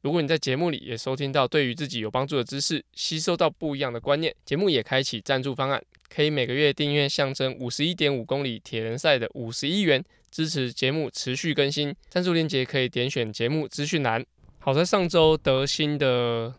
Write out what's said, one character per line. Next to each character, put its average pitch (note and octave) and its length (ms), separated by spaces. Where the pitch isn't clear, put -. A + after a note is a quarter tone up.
如 C#3+ 100
果 E3+ 100
你 C#3+ 60
在 D#3 100
节 C3 160
目 E3 160
里 C#3+ 80
也 A#2 180
收 C3 200
听 C#3 160
到 C3+ 160
对 D3 180
于 A#2+ 80
自 C#3 140
己 B2 100
有 G#2+ 100
帮 B2+ 160
助 C#3 120
的 B2 80
知 C#3 160
识， D3 320
吸 - 260
收 E3+ 180
到 D#3+ 140
不 D3 240
一 C#3 60
样 C3 120
的 A#2 60
观 C#3+ 220
念， D#3+ 120
节 C#3+ 120
目 F#3+ 140
也 C3 100
开 C3+ 220
启 A#2+ 180
赞 C3 220
助 C3+ 100
方 C3+ 180
案， C#3 120
可 - 140
以 D3+ 80
每 C3+ 160
个 B2 80
月 C#3+ 180
订 C#3+ 220
阅 C#3+ 140
象 C3+ 260
征 C3 240
五 B2 100
十 C#3+ 160
一 F3 80
点 C#3+ 240
五 A#2 80
公 C#3 200
里 A#2 160
铁 A2+ 200
人 A2+ 160
赛 C#3+ 220
的 A2+ 160
五 A#2 160
十 C#3 160
一 F#3 140
元， D3 200
支 D#3+ 180
持 C3 240
节 C3 200
目 D#3 180
持 - 240
续 D3+ 180
更 C#3 180
新。 D3 220
赞 F3+ 140
助 F3+ 100
链 D#3+ 160
接 C3+ 160
可 C3+ 140
以 B2+ 100
点 B2+ 220
选 A2+ 220
节 A#2 160
目 D3+ 180
资 - 180
讯 D3+ 200
栏。 A#2 200
好， C3+ 120
在 D#3 120
上 F3+ 240
周 D#3+ 280
德 C3+ 300
兴 D3 320
的 A#2+ 600